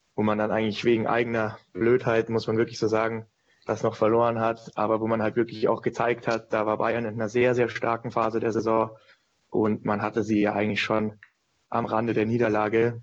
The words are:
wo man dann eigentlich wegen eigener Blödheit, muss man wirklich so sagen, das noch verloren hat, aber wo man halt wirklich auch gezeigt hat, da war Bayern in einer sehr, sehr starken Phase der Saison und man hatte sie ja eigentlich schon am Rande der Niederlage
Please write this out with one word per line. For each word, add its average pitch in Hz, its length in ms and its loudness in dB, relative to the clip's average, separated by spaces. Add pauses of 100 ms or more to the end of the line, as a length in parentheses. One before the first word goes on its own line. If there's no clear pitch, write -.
(160)
wo 107 60 -2
man 107 160 2
dann 107 140 0
eigentlich 110 340 -2
wegen 117 220 2
eigener 117 500 0 (160)
Blödheit, 117 560 2
muss 113 160 -2
man 110 120 -2
wirklich 117 200 -2
so 113 100 0
sagen, 110 380 -2 (400)
das 110 160 -4
noch 110 140 -2
verloren 117 440 2
hat, 113 360 -4
aber 107 260 0
wo 110 60 -2
man 110 160 0
halt 107 140 -2
wirklich 117 320 0
auch 117 120 0
gezeigt 117 460 -2
hat, 113 260 -4
da 110 140 0
war 107 100 0
Bayern 113 280 -2
in 107 100 -6
einer 110 140 -4
sehr, 123 260 2
sehr 120 140 2
starken 117 420 -4
Phase 110 280 0
der 113 120 -2
Saison 113 400 0 (580)
und 107 360 0
man 104 160 0
hatte 107 220 -2
sie 104 180 2
ja 104 120 2
eigentlich 104 280 -2
schon 107 360 -2 (520)
am 117 160 -2
Rande 113 280 0
der 107 120 2
Niederlage 113 760 2